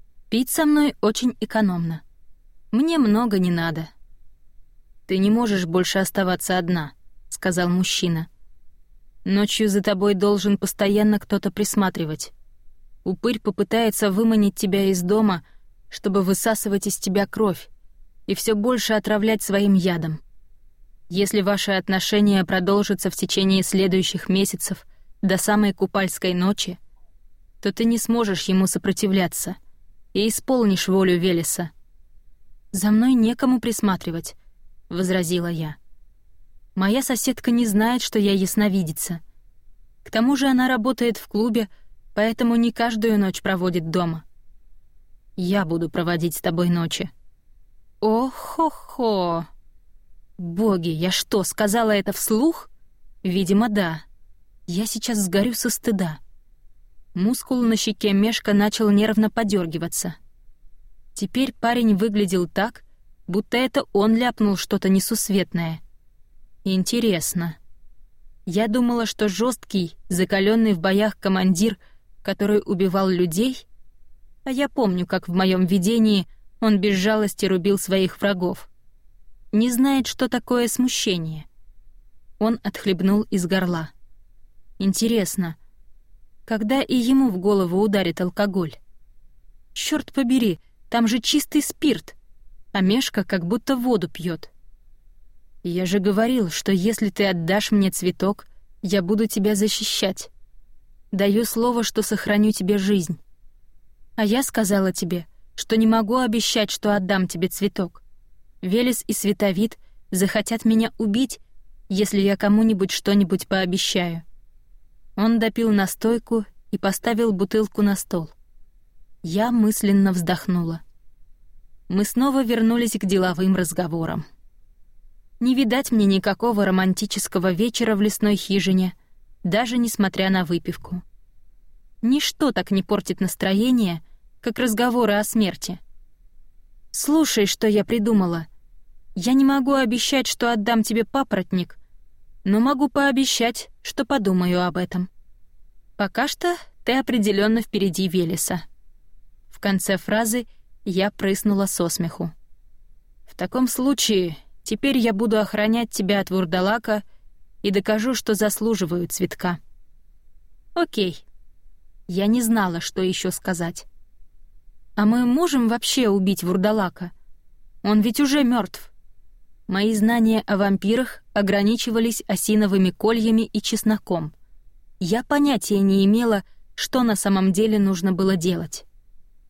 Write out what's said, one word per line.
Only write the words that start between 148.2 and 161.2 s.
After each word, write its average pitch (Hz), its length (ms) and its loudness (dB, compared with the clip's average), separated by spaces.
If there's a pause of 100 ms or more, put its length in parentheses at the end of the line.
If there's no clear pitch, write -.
В - 100 -20
конце 196 360 0
фразы 226 500 -2 (380)
я 190 260 -2
прыснула 196 560 0
со 175 220 -2
смеху. 170 440 -6 (920)
«В - 80 -20
таком 247 320 -2
случае 214 680 0 (260)
теперь 269 360 0
я 226 140 2
буду 214 280 0
охранять 214 500 0
тебя 202 300 0
от 185 100 -4
вурдалака 185 720 0 (600)
и 202 100 0
докажу, 214 420 0
что 220 200 -2
заслуживаю 196 720 -2
цветка». 180 500 -4 (1160)
«Окей». 214 500 -4 (840)